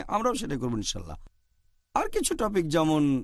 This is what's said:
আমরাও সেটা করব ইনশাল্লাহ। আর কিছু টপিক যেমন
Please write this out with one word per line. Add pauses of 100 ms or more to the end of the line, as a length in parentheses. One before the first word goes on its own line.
আমরাও
সেটা
করব
ইনশাল্লাহ। (760)
আর
কিছু
টপিক
যেমন (200)